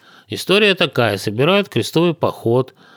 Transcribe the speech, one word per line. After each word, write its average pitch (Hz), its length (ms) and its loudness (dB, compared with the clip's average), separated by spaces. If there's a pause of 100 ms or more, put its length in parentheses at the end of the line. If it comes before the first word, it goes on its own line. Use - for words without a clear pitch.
(280)
История 196 460 0
такая. 120 440 0
Собирают 156 500 0
крестовый 160 460 0
поход. 117 580 -2 (240)